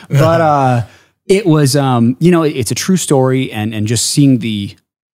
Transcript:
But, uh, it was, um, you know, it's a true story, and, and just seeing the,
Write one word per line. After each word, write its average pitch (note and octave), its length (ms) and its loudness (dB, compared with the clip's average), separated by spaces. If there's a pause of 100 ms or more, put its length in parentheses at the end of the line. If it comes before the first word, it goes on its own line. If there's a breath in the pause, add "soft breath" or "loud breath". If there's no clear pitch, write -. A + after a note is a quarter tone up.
But, D#3+ 320 2
uh, C3+ 460 0 (420 soft breath)
it G3 180 0
was, D3+ 300 2
um, B2+ 460 0
you E3+ 100 4
know, E3 120 2
it's C#3 280 -4
a B2+ 40 -4
true F#3+ 220 -2
story, C3 540 0
and, A2 240 -6
and G#2+ 100 -4
just A2 220 -2
seeing C#3 320 2
the, G#2 360 -6 (380)